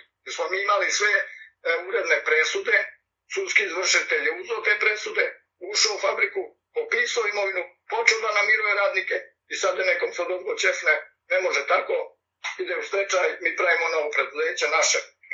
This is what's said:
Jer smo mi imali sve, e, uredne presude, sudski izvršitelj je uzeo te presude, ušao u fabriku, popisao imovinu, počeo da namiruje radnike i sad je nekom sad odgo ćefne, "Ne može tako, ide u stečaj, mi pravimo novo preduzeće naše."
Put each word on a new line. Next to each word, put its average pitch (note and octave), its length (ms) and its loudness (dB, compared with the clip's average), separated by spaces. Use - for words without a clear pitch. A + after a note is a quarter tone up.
Jer - 100 -10
smo - 140 -2
mi F#3+ 140 -2
imali G3+ 280 2
sve, - 240 2
e, - 100 2
uredne D#3+ 360 2
presude, G3+ 520 2
sudski F#3+ 300 2
izvršitelj F3 600 0
je E3 160 -2
uzeo A3 200 -4
te A3+ 200 2
presude, - 440 0
ušao G#3 240 2
u F3+ 40 -6
fabriku, F#3+ 440 0
popisao A3+ 540 0
imovinu, - 340 -2
počeo - 300 2
da G#3+ 120 0
namiruje A3 420 2
radnike C#4+ 420 0
i D#3 60 -12
sad - 240 0
je F#3 60 -2
nekom - 280 0
sad F3 180 -4
odgo F#3 240 -4
ćefne, F3 400 2
"Ne F#3 100 2
može D3 260 0
tako, F#3 280 2
ide F3+ 180 -4
u D3+ 60 -6
stečaj, F#3+ 460 0
mi E3 160 -2
pravimo E3+ 320 2
novo D3+ 220 0
preduzeće D3 580 -2
naše." - 300 2